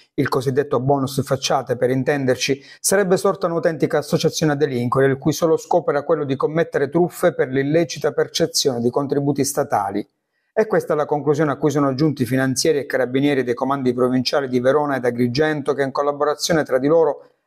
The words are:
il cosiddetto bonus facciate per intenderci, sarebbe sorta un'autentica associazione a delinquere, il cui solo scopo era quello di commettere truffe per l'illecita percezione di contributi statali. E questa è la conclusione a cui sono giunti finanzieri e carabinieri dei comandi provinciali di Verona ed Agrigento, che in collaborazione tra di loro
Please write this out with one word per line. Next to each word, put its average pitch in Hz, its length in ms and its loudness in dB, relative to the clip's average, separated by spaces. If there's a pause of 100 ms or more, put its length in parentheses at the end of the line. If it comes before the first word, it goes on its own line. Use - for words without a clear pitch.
(140)
il - 160 0
cosiddetto 135 500 0
bonus 135 440 0
facciate 131 540 -2
per 123 120 2
intenderci, 131 760 0 (160)
sarebbe 190 380 2
sorta 196 300 0
un'autentica 165 500 0
associazione 151 540 0
a 143 40 0
delinquere, 135 520 2
il 135 100 0
cui 147 140 0
solo 160 260 2
scopo - 320 0
era 143 140 0
quello 151 220 0
di 135 100 -2
commettere 156 540 0
truffe 175 440 0
per 147 140 -2
l'illecita 147 640 0
percezione 151 720 -2
di 123 100 2
contributi 143 520 0
statali. 104 640 -2 (460)
E 214 140 0
questa 170 260 0
è - 20 0
la 147 120 -2
conclusione 147 460 0
a 131 40 -6
cui 147 140 0
sono 139 240 0
giunti 139 280 0
finanzieri 131 540 0
e 127 80 -4
carabinieri 135 560 0
dei 120 140 -2
comandi 131 400 -2
provinciali 127 520 0
di 127 120 0
Verona 139 380 2
ed 123 80 -4
Agrigento, 135 680 0
che 131 80 -4
in 135 100 -2
collaborazione 147 720 0
tra 127 140 0
di 131 80 -2
loro 151 440 2 (180)